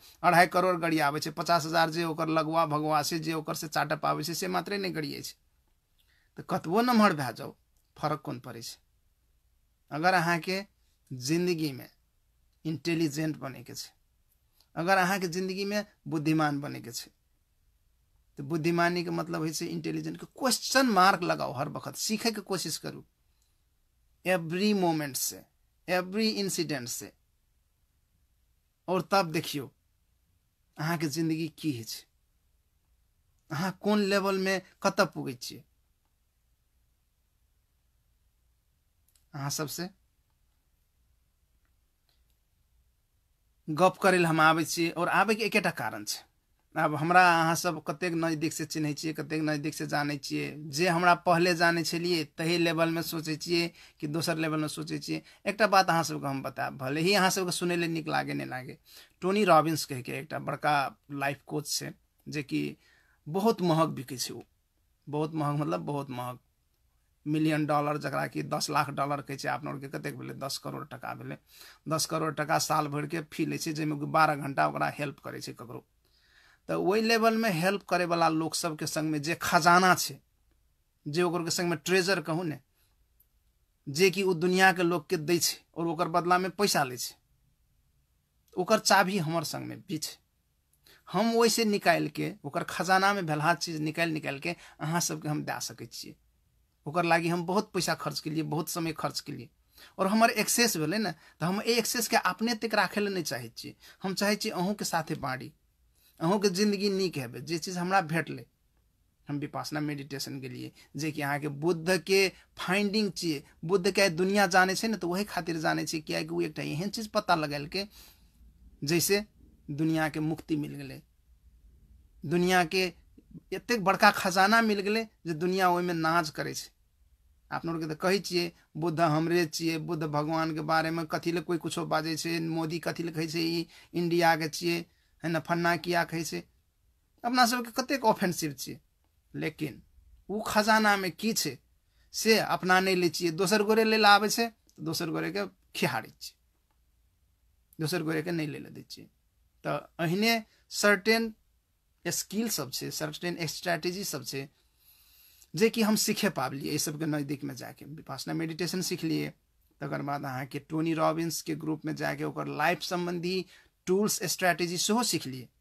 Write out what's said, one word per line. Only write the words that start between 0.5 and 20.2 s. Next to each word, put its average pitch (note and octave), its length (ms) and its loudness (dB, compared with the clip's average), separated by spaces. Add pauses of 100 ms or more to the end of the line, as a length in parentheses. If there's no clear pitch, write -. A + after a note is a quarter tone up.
गड़िया D#3+ 300 2
आबै D3+ 120 -2
छै। D#3+ 120 -6
पचास D#3+ 340 2
हजार E3 240 4
जे E3+ 160 -2
ओकर D#3+ 240 -2
लगुआ D#3+ 380 2
भगुआ D3+ 340 0
से, E3 160 -2
जे D#3 160 -4
ओकर D#3 220 -4
से D#3+ 120 -8
चाटप D3+ 380 -2
आबै D3 160 0
छै, D#3+ 120 -6
से F#3 140 -4
मात्रे F#3 300 -2
नहि F#3+ 140 -4
गड़ियाइ C#3+ 300 -6
छै। - 120 -12 (1000)
तऽ - 140 -16
कतबो F3+ 360 0
नमहर G#3+ 320 6
भए C3+ 200 -4
जाउ, B2+ 200 -14 (420)
फर्क D3+ 260 -2
कोन C3 180 -10
पड़ै A#2 220 -14
छै? - 140 -14 (1120)
अगर E3 240 2
अहाँके E3+ 500 0 (460)
जिंदगीमे D3 760 -2 (760)
इंटेलिजेंट D#3 720 -2
बनैके B2 360 -12
छै, - 160 -14 (840)
अगर F3+ 220 4
अहाँके F#3 300 2
जिंदगीमे F#3+ 560 -4 (220)
बुद्धिमान D3+ 540 0
बनैके C3 320 -10
छै, - 180 -12 (1300)
तऽ D3+ 60 -10
बुद्धिमानीके E3+ 680 0
मतलब E3+ 280 -4
होइ D#3+ 120 -4
छै E3+ 160 -6
इंटेलिजेंट D#3+ 480 -6
के। E3+ 120 -16